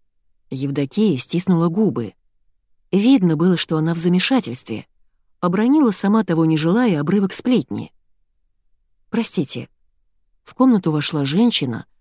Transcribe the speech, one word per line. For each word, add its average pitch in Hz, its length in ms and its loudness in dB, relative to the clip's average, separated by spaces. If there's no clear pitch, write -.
Евдокия 143 680 -2
стиснула 170 500 0
губы. 160 460 -2
Видно 196 440 4
было, 170 220 2
что 160 200 -2
она 160 160 0
в 165 40 -6
замешательстве. 175 920 -2
Обронила, 226 520 2
сама 208 320 0
того 165 220 0
не 160 120 2
желая, 180 420 0
обрывок 185 340 0
сплетни. - 580 -4
«Простите». 156 600 -4
В - 100 -20
комнату 226 380 2
вошла 147 340 -2
женщина, 147 600 -2